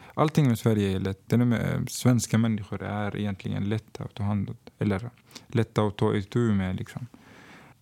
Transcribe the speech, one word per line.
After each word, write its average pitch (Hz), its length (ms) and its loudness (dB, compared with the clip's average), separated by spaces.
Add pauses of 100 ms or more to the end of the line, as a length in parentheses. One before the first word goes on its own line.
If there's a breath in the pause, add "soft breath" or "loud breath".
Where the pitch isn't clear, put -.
(140 loud breath)
Allting 147 340 4
med 113 120 4
Sverige 101 360 2
är 95 40 -2
lätt. 95 260 -4
Det 113 100 2
är 120 100 4
med, 90 440 0
svenska 123 480 2
människor 107 460 -2
är 101 340 -4
egentligen 101 520 -4
lätta 110 340 -4
att - 100 -10
ta 104 100 -6
hand 101 260 0
om, 113 80 -10 (220)
eller 107 300 -2 (380 loud breath)
lätta 113 340 0
att 104 160 0
ta 107 180 2
itu 110 380 0
med, 92 220 0
liksom. - 320 -10 (760 loud breath)